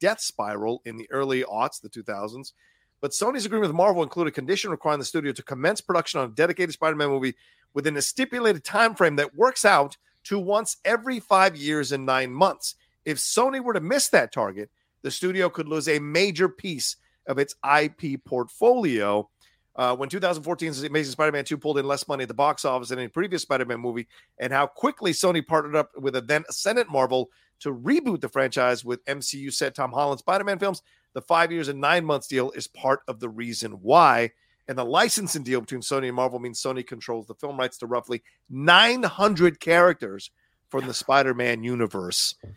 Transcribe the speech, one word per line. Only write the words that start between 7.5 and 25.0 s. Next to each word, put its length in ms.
within 240
a 60
stipulated 600
time 320
frame 220
that 180
works 300
out 320
to 140
once 460
every 340
five 380
years 360
and 120
nine 260
months. 440
If 100
Sony 480
were 80
to 80
miss 300
that 220
target, 380
the 100
studio 380
could 180
lose 220
a 100
major 480
piece 500
of 120
its 240
I 260
P 300
portfolio. 1080
Uh, 200
when 140
two 100
thousand 220
fourteen's 400
Amazing 300
Spider-Man 320
two 120
pulled 220
in 80
less 200
money 160
at 60
the 60
box 300
office 260
than 80
any 100
previous 340
Spider-Man 380
movie, 280
and 140
how 140
quickly 460